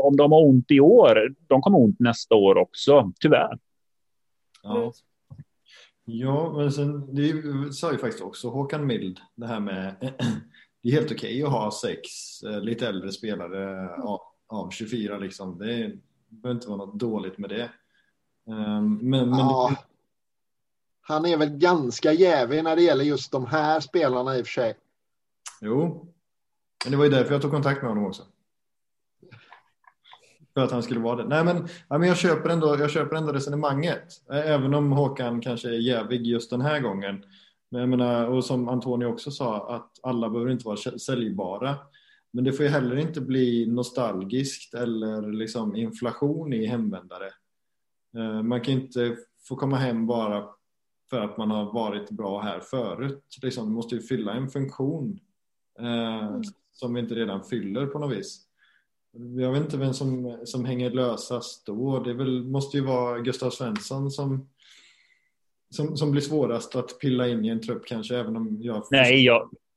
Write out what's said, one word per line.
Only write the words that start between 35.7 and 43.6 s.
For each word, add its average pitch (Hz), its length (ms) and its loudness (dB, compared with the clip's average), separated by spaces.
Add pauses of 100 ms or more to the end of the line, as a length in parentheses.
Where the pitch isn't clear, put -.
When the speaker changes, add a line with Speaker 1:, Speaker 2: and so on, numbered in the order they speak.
Speaker 2:
jävig 117 480 -2
just 117 220 -2
den 123 120 -2
här 151 180 0
gången. 98 440 -6 (480)
Men 123 100 -6
jag 127 80 0
menar, 120 380 2
och 127 180 0
som 123 240 -2
Antonio 123 380 -2
också 113 240 -6
sa, 117 440 -6
att - 160 -14 (120)
alla 120 260 -2
behöver 120 220 -2
inte 123 140 -4
vara 104 100 -4
kä-, 120 220 -8
säljbara. 110 800 -4 (580)
Men 123 100 -2
det 131 100 0
får 147 120 0
ju 143 60 2
heller 127 260 0
inte 156 240 -4
bli 127 440 0